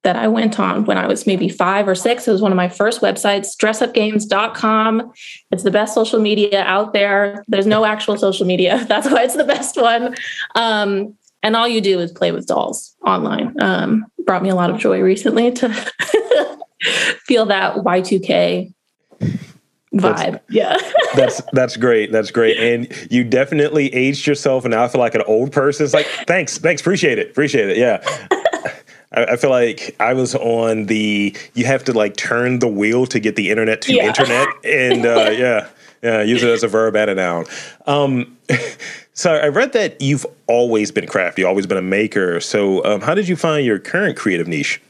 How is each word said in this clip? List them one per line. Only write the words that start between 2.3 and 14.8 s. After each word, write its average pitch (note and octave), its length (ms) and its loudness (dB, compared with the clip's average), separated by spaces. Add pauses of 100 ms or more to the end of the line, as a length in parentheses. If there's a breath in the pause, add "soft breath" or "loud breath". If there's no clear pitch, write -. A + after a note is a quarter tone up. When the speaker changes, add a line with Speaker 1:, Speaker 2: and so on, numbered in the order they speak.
Speaker 1:
was G3 100 2
one G3 100 2
of F#3 40 2
my F3+ 120 0
first G#3 320 -2
websites, G3+ 560 -2
dress A3 240 0
up A#3+ 140 -2
games G#3+ 320 0
dot G#3+ 280 0
com. A3 580 0 (380 loud breath)
It's F#3 120 -2
the G3+ 80 2
best G#3 240 0
social A3+ 260 2
media G#3 440 2
out G#3 280 0
there. G3+ 560 0
There's G3 180 2
no G#3+ 180 4
actual G#3+ 340 -2
social F#3+ 280 0
media. F3+ 380 2
<laughs> - 40 -12
That's A3 220 0
why B3+ 120 4
it's B3+ 140 0
the D4 80 2
best C#4 360 -2
one. A#3 340 2 (400 loud breath)
Um, G#3 640 -2 (260)
and A3 140 2
all A#3 100 2
you A3+ 140 0
do F#3+ 180 2
is F3 140 -4
play F3 180 -2
with - 160 -6
dolls - 480 -4 (100)
online. - 560 -2
Um, F#3+ 460 0 (200)
brought F#3 160 0
me F#3+ 80 0
a F#3 40 2
lot F3+ 160 0
of - 80 -4
joy F#3+ 220 0